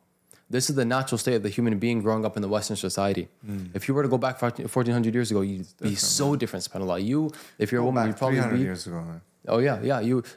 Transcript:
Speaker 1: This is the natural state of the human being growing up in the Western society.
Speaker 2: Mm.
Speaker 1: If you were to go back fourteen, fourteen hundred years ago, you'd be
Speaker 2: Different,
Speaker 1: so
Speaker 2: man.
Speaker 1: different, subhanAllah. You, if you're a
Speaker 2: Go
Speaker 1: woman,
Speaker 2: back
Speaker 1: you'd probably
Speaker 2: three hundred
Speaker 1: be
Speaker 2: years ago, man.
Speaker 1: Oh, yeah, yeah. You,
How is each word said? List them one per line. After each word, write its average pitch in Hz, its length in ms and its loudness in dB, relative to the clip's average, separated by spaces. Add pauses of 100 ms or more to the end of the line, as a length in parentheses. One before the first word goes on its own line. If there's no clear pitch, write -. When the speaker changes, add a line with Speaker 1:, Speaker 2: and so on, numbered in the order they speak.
(500)
Speaker 1:
This 127 200 0
is 139 60 0
the 127 80 4
natural 127 340 0
state 123 180 2
of 104 60 2
the 104 60 -2
human 110 300 2
being 117 240 2
growing 110 240 2
up 104 100 -4
in 107 60 -2
the 98 60 -2
Western 104 280 -2
society. 95 520 -2 (180)
Speaker 2:
Mm. 98 280 -8
Speaker 1:
If 98 140 -4
you 135 60 2
were 143 80 2
to 139 60 2
go 127 100 2
back 127 200 -2
fourteen, 117 300 -2
fourteen 120 240 2
hundred 113 220 2
years 120 160 0
ago, 104 100 2
you'd 98 180 -2
be 92 60 -8 (260)
Speaker 2:
Different, 98 80 -2
Speaker 1:
so - 320 2
Speaker 2:
man. 143 80 2
Speaker 1:
different, 101 300 -4
subhanAllah. 95 360 -2
You, 147 260 0 (280)
if 107 140 0
you're 120 80 2
a - 20 2
Speaker 2:
Go 120 40 2
Speaker 1:
woman, 127 160 2
Speaker 2:
back 110 60 2
Speaker 1:
you'd 104 100 -2
probably 135 180 2
Speaker 2:
three 120 80 2
hundred 120 140 0
Speaker 1:
be 127 40 2
Speaker 2:
years 92 240 -4
ago, 85 160 -6
man. 82 180 -10 (280)
Speaker 1:
Oh, 110 100 4
yeah, 123 240 2
yeah. 127 180 0
You, 120 220 2 (140)